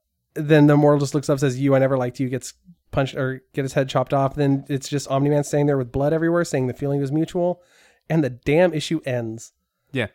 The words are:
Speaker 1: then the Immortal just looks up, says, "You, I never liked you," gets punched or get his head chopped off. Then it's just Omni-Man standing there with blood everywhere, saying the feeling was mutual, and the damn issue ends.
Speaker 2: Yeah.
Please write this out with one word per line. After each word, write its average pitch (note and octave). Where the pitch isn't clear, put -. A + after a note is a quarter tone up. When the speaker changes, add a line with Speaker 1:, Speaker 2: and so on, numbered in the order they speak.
Speaker 1:
then D3+
the D3
Immortal D3
just C#3
looks C#3+
up, C#3+
says, C3
"You, C#3
I C3+
never C3+
liked B2
you," B2+
gets B2+
punched C3+
or C3
get C#3
his C3+
head C#3
chopped C3
off. C3+
Then C#3
it's C3+
just C#3+
Omni-Man C#3+
standing D3
there C#3+
with B2
blood C#3+
everywhere, E3
saying C3
the A#2+
feeling C#3+
was C#3
mutual, F3
and D#3+
the B2
damn D#3
issue D#3
ends. A#2
Speaker 2:
Yeah. B2